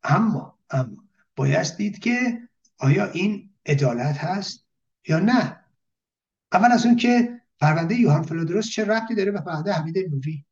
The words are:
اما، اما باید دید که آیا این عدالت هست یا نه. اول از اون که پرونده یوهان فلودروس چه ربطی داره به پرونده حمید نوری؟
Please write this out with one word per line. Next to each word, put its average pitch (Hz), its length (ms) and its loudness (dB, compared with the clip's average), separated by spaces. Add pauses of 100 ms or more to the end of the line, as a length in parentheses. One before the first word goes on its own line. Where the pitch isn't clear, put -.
اما، 180 540 0 (120)
اما 127 340 -6 (320)
باید 139 400 0
دید 208 220 -4
که 240 400 -2 (400)
آیا 175 320 2
این 196 400 -4 (160)
عدالت 139 520 0
هست 190 460 -6 (440)
یا 156 100 0
نه. 208 440 0 (920)
اول 220 200 6
از 233 140 2
اون 240 100 6
که 240 440 2 (200)
پرونده 165 340 2
یوهان 165 280 4
فلودروس 165 460 -4
چه 220 160 -4
ربطی 226 300 -2
داره 202 160 0
به 202 100 -4
پرونده 165 320 -6
حمید 165 260 -4
نوری؟ 151 540 -6